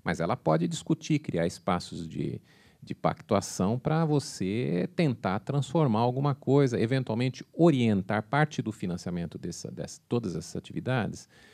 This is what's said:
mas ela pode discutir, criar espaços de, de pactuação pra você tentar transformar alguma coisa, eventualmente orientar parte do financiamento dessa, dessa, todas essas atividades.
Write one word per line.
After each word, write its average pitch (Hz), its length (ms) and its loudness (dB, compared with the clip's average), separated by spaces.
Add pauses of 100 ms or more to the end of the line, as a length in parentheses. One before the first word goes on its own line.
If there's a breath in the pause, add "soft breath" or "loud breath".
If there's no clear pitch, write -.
mas 85 180 -2
ela 90 160 2
pode 160 300 2
discutir, 160 520 -2
criar 85 280 0
espaços 87 600 -4
de, 78 320 -6 (420 soft breath)
de - 120 -10
pactuação - 840 0
pra 160 280 0
você 143 880 -2
tentar 123 440 0
transformar 135 600 2
alguma 131 340 2
coisa, 131 460 4
eventualmente 123 720 0
orientar 113 680 4
parte 147 400 0
do 110 100 -4
financiamento 87 640 -6
dessa, - 340 -10
dessa, - 380 -10
todas 113 260 -2
essas 82 220 -8
atividades. 107 720 -4 (260 soft breath)